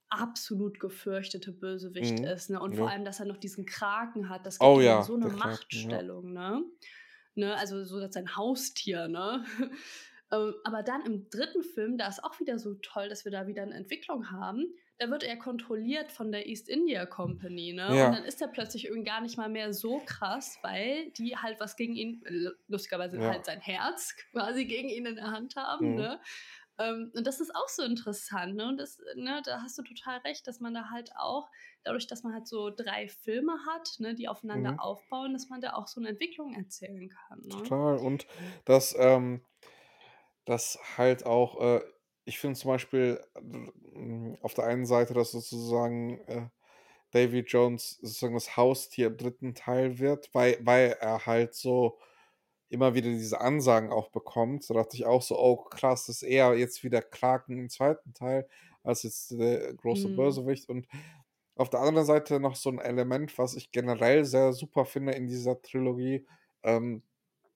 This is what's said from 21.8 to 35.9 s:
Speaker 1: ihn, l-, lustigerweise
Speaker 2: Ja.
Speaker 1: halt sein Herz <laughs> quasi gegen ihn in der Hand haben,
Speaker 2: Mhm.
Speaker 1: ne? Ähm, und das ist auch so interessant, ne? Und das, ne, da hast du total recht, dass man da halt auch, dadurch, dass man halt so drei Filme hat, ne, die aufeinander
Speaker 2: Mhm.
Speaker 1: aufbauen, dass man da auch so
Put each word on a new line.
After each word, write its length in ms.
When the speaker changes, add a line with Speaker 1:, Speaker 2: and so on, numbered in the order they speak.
Speaker 1:
ihn, 280
l-, 320
lustigerweise 540
Speaker 2:
Ja. 80
Speaker 1:
halt 160
sein 160
Herz 640
<laughs> 100
quasi 320
gegen 240
ihn 160
in 120
der 160
Hand 240
haben, 360
Speaker 2:
Mhm. 0
Speaker 1:
ne? 260
Ähm, 360
und 120
das 140
ist 140
auch 140
so 140
interessant, 720
ne? 120
Und 100
das, 200
ne, 280
da 180
hast 160
du 40
total 380
recht, 260
dass 140
man 140
da 160
halt 260
auch, 340
dadurch, 220
dass 160
man 120
halt 140
so 220
drei 380
Filme 580
hat, 320
ne, 160
die 140
aufeinander 460
Speaker 2:
Mhm. 60
Speaker 1:
aufbauen, 540
dass 140
man 120
da 140
auch 140
so 120